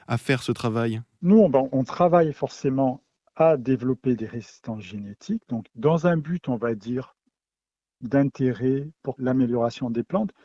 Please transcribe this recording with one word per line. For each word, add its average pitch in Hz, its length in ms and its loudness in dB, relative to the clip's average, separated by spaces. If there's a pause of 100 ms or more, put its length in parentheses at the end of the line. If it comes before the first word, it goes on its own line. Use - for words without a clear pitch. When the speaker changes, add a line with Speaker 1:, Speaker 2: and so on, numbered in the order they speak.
Speaker 1:
à 117 80 -2
faire 127 260 -2
ce - 80 -6
travail ? 113 520 -2 (200)
Speaker 2:
Nous, 190 160 6
on, 190 120 6
ben, 135 220 2
on 131 120 0
travaille 170 480 2
forcément 135 680 -2 (340)
à 160 220 4
développer 127 580 -2
des 110 100 -8
résistances 110 560 -12
génétiques, 101 680 -10
donc 113 260 -6
dans 151 320 0
un 170 100 2
but, 160 320 -6
on 127 80 -2
va 117 180 -2
dire, 123 420 -8 (840)
d'intérêt 135 880 0 (140)
pour 131 160 -6
l'amélioration 123 720 0
des 113 120 -2
plantes. 196 280 -2 (140)